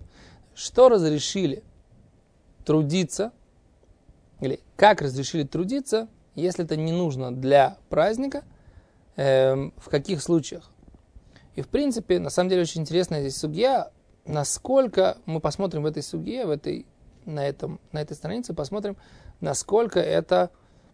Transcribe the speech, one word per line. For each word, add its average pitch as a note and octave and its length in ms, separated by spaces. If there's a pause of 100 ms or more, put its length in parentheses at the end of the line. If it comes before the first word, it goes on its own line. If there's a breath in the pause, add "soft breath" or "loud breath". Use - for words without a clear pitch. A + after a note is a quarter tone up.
(540 soft breath)
Что - 340
разрешили D#3+ 760 (1000)
трудиться, D#3 680 (1080)
или - 180 (180)
как G3+ 260
разрешили C#3 400
трудиться, G#3+ 640 (260)
если F3+ 300
это D#3 120
не D#3+ 160
нужно C#3 380
для C3 460 (140)
праздника, B3 520 (720 soft breath)
эм, C3+ 600
в - 140
каких D3+ 320
случаях? E3+ 480 (840 soft breath)
И, - 40
в C#3+ 80
принципе, A#3+ 500
на D#3+ 120
самом F3+ 180
деле, F#3 140
очень E3 180
интересная D#3+ 400
здесь C#3 160
сугья, F#3+ 540 (340)
насколько, F#3+ 1040
мы D#3+ 140
посмотрим D#3+ 420
в - 20
этой D3+ 180
сугье, G3 440
в D#3+ 40
этой, D3+ 360 (400)
на D3 200
этом, C#3+ 340 (120)
на D3+ 80
этой D3+ 160
странице, F#3+ 380
посмотрим, G3 420 (460 soft breath)
насколько G3 580
это, E3+ 500 (440 soft breath)